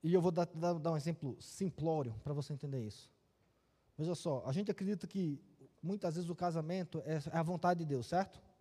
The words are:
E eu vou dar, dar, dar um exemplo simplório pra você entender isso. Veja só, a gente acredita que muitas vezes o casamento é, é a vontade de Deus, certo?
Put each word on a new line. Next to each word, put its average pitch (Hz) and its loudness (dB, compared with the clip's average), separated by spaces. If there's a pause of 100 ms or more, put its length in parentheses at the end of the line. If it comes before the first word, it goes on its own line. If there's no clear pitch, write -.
E 165 4
eu 185 8
vou 180 6
dar, 170 4
dar, 170 0
dar 165 0
um 160 2
exemplo 147 -2
simplório 151 -2
pra 147 -4
você 143 -4
entender 135 -4
isso. - -10 (880)
Veja 165 0
só, 143 -2
a 135 -2
gente 202 0
acredita 190 -2
que 165 0 (420)
muitas 175 -2
vezes 175 -2
o 175 -2
casamento 165 0
é, 156 0 (140)
é 165 0
a 165 4
vontade 175 4
de 165 -2
Deus, 135 0
certo? 185 0 (200)